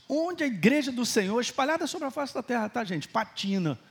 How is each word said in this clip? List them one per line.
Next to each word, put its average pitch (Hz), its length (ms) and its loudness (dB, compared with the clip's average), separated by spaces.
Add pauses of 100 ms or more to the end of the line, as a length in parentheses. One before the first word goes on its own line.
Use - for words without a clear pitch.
onde 320 340 0
a 285 40 2
igreja 247 440 4
do 247 140 -2
Senhor, 214 340 2
espalhada 302 460 0
sobre 311 220 -6
a 254 40 -4
face 285 220 -6
da 269 80 -4
terra, 233 260 -2
tá, 226 160 -4
gente? 170 240 -4
Patina. 196 720 0 (140)